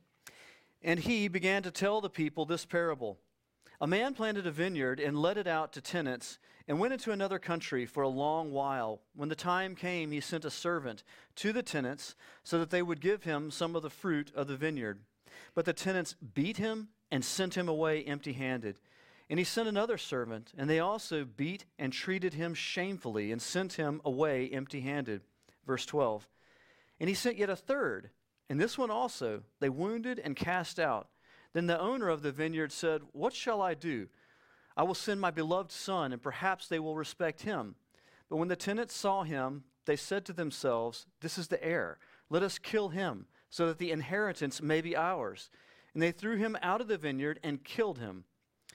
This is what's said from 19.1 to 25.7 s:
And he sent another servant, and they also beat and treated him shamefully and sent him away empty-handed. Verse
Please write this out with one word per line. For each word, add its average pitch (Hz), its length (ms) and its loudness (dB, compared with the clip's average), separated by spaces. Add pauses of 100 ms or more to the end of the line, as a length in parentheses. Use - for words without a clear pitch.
And 151 80 2
he 180 60 4
sent 226 220 0
another 214 300 2
servant, 117 640 -4
and 139 100 0
they 160 100 6
also 170 460 0
beat 135 400 -4 (140)
and 135 120 0
treated 185 440 -2
him 170 180 -2
shamefully 147 800 -2
and 117 80 -2
sent 185 320 -2
him 156 320 0
away 135 460 2
empty-handed. 135 720 -4 (440)
Verse 131 200 0